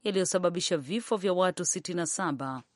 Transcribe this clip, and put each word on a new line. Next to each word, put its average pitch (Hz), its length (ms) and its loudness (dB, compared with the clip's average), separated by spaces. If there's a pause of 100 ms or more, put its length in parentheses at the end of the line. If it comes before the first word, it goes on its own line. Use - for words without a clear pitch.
yaliyosababisha 180 760 2
vifo 196 400 -2
vya 190 160 2
watu 180 320 2
sitini 175 320 -2
na 170 80 0
saba 135 580 -2 (120)